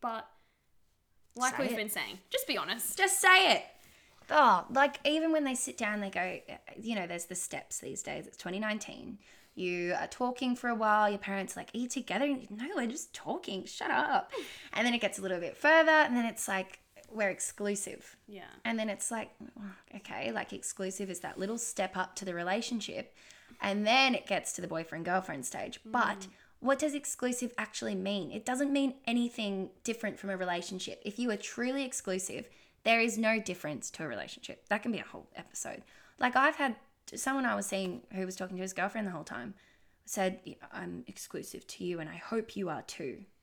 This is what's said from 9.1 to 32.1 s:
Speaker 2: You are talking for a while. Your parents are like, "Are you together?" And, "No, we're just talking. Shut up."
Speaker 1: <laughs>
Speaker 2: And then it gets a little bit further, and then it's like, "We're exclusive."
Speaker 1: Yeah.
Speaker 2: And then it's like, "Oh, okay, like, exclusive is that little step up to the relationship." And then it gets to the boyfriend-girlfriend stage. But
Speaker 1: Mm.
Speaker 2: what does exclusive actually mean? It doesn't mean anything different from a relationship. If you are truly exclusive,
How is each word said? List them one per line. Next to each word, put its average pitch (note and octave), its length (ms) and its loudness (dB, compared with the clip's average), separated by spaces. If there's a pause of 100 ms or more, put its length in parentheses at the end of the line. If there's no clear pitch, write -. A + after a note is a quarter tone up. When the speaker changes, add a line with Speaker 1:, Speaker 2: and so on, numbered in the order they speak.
Speaker 2:
You F3 440 -2
are - 100 -2
talking B3 460 0
for B3 140 -2
a A#3 60 2
while. G#3+ 340 6
Your G3+ 100 0
parents G3 380 -4
are - 40 -8
like, - 140 -12
"Are A3 40 -2
you B3 100 -2
together?" B3 380 0
And, C4+ 240 -2
"No, G#3+ 160 -6 (100)
we're B3 100 0
just B3+ 280 -6
talking. - 500 -6
Shut - 260 -4
up." D4 400 2 (220)
Speaker 1:
<laughs> - 220 -14
Speaker 2:
And A3+ 120 2
then B3 60 4
it A#3 80 2
gets G3+ 180 0
a G3 40 -6
little F#3+ 180 0
bit E3+ 160 -6
further, D#4+ 340 8
and D4+ 240 8
then A#3+ 120 4
it's A3 200 -4
like, F#3+ 340 -2 (300)
"We're G#3+ 200 2
exclusive." - 840 -4 (120)
Speaker 1:
Yeah. G3+ 140 -14 (240)
Speaker 2:
And A3+ 120 0
then A3 120 -2
it's - 200 -4
like, A3 200 -4 (280)
"Oh, G3 380 -14
okay, G3+ 360 -6
like, G3+ 200 -4
exclusive F#3+ 560 -6
is F3 120 -8
that D#3+ 180 -10
little G3+ 180 -2
step F#3+ 400 -4
up F#3 200 -4
to - 100 -8
the F3+ 80 -6
relationship." G3+ 800 -4 (480)
And G3+ 240 2
then B3+ 280 6
it - 120 -2
gets - 280 0
to - 60 -6
the F3 80 -6
boyfriend-girlfriend E3 800 -2
stage. - 400 -8
But A3 320 0
Speaker 1:
Mm. F#3+ 100 -12 (320)
Speaker 2:
what C4+ 180 4
does D4 160 2
exclusive B3 640 -2
actually A3 380 -4
mean? F#3+ 380 -2
It G#3+ 120 -8
doesn't C4 260 0
mean C#4 260 4 (100)
anything A3 640 0 (140)
different A3 340 -4
from G3 100 -8
a F#3+ 80 -2
relationship. F3+ 680 -4
If - 160 -8
you A#3+ 120 2
are G#3 80 2
truly B3+ 460 -2
exclusive, G3 640 -4 (360)